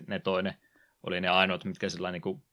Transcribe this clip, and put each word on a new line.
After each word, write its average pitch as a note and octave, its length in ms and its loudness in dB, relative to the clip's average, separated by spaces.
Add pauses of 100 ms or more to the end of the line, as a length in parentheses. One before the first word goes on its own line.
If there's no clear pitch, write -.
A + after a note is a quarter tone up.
ne G2 120 -4
toinen, F#2+ 340 0 (500)
oli F2+ 180 -2
ne F#2 60 0
ainoat, F#2 380 4
mitkä F#2+ 240 -2
sillä F2+ 220 -4
niin F2 100 -6
kuin F#2+ 200 -4 (120)